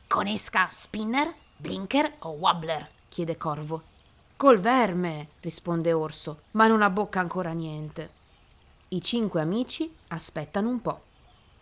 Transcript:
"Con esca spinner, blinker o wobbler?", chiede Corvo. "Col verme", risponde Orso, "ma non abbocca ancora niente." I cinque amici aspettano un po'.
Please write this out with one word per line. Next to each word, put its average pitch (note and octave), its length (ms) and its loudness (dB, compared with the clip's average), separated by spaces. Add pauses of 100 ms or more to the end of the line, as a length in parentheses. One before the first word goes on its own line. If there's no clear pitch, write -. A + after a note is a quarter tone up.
"Con - 200 0
esca G3+ 420 2
spinner, B3 640 0 (240)
blinker G3 600 -2
o E3 100 -10
wobbler?", D#3+ 580 0 (220)
chiede E3 280 -4
Corvo. D#3 440 -6 (560)
"Col C4 220 8
verme", F3+ 720 0 (100)
risponde E3 540 -2
Orso, D#3 580 -4
"ma A3 160 4
non A3 160 4
abbocca G3 360 0
ancora E3+ 340 -4
niente." D#3 640 -10 (760)
I F3 80 -2
cinque G#3+ 380 0
amici A3+ 500 -2 (200)
aspettano E3 580 -4
un B3 140 -4
po'. - 220 -6 (580)